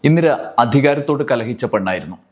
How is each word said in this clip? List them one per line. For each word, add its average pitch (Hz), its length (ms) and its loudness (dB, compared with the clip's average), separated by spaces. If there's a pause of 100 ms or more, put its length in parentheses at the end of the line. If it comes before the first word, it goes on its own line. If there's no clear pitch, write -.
ഇന്ദിര 165 200 4 (360)
അധികാരത്തോട് 143 640 0
കലഹിച്ച 120 420 -4
പെണ്ണായിരുന്നു. 92 460 -4 (140)